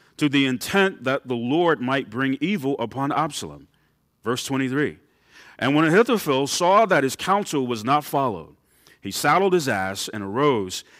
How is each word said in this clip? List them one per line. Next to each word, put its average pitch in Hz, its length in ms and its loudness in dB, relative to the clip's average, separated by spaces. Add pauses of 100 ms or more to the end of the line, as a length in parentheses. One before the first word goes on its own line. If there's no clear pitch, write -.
(180)
to 151 100 2
the 139 180 4
intent 190 580 0
that 131 220 -2
the 127 80 -4
Lord 139 460 0
might 131 300 -2
bring 135 300 -4
evil 143 380 -2
upon 127 320 -4
Absalom." 80 580 -6 (540)
Verse 120 220 -4
twenty-three, 131 540 -4 (600)
"And 131 160 0
when 156 120 4
Ahithophel 160 600 2
saw 190 400 4
that 165 180 2
his 131 120 -2
counsel 175 500 -2
was 117 180 -4
not 143 200 2
followed, 117 520 -2 (440)
he 98 100 -10
saddled 180 440 2
his 151 140 2
ass 98 400 -4
and 107 140 -8
arose 104 640 -2 (160)